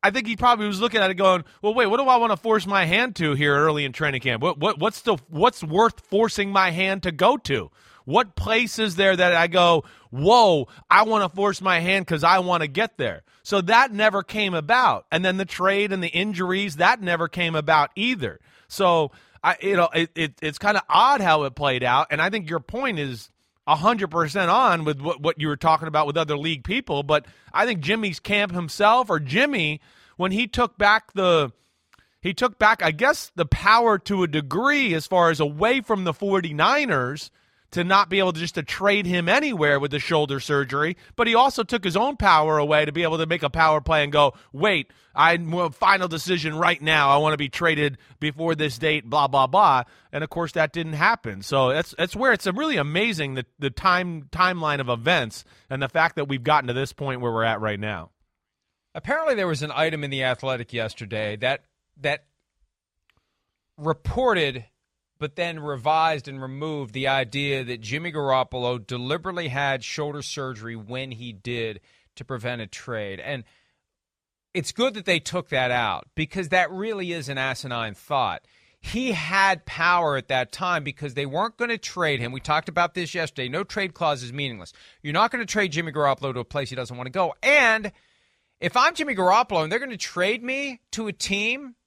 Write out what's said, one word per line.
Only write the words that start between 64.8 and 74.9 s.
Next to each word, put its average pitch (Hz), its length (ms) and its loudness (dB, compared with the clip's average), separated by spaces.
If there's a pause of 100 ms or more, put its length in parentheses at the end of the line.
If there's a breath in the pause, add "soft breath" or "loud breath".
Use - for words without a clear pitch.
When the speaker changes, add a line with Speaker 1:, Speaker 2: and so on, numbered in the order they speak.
Speaker 2:
but 147 180 -8
then 170 240 -6
revised 147 680 0
and 135 120 -14
removed 139 520 -8
the 131 160 -2
idea 135 560 -2
that 120 160 -10
Jimmy 151 320 -8
Garoppolo 127 760 -2
deliberately 160 600 -6
had 135 360 -4
shoulder 147 380 -8
surgery 117 540 -10
when 127 340 -10
he 120 220 -14
did 113 480 -8 (360)
to 127 80 -16
prevent 120 380 -8
a 107 40 -10
trade. 101 540 -10
And 131 240 -10 (1080)
it's 170 180 -6
good 240 220 -2